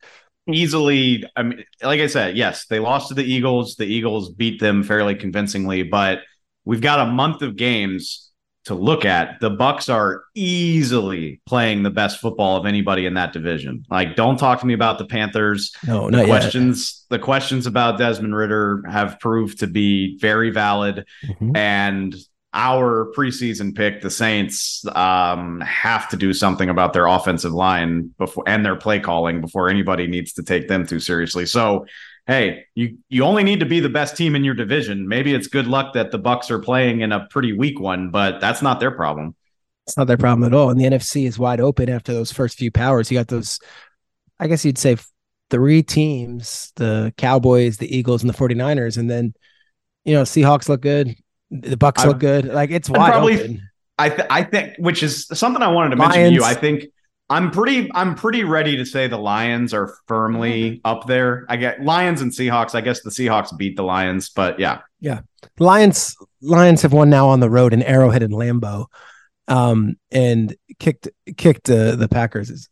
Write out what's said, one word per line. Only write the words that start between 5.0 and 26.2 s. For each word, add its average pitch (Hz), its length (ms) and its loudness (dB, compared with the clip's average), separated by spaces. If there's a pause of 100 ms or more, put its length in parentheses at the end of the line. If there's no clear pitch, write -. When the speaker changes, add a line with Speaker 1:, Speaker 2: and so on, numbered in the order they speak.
Speaker 1:
convincingly, 98 680 -4
but 95 380 0 (440)
we've 113 160 -2
got 147 200 2
a 117 100 0
month 139 320 -2
of 113 140 -8
games 101 760 -6 (360)
to 104 100 -8
look 135 280 0
at. 87 360 0
The 113 100 -2
Bucs 127 420 -2
are 104 300 -2 (140)
easily 135 1080 -2
playing 113 360 0
the 101 80 0
best 101 300 -2
football 104 360 -2
of 92 100 -4
anybody 98 400 -2
in 90 80 -4
that 90 180 -4
division. 76 580 -8
Like, 92 240 -2
don't 123 240 2
talk 123 220 2
to 127 60 -6
me 120 80 0
about 110 240 0
the 101 80 -10
Panthers. 104 680 -4 (100)
Speaker 2:
No, 107 200 -2
Speaker 1:
The 110 140 2
Speaker 2:
not 110 100 4
yet. 107 120 4
Speaker 1:
questions, 127 720 -2
the 120 80 -2
questions 135 480 -2
about 120 320 0
Desmond 110 380 -2
Ridder 104 520 -2
have 101 300 -4
proved 113 400 -2
to 107 80 -2
be 98 540 -2
very 110 300 0
valid. 101 540 -2 (220)
Speaker 2:
Mm-hmm. 110 300 -4
Speaker 1:
And 98 580 -2 (400)
our 120 640 0
preseason 120 580 -4
pick, 104 280 -2
the 98 80 -6
Saints, - 720 -4 (100)
um, 87 680 0
have - 480 -4
to 104 80 -6
do 95 160 0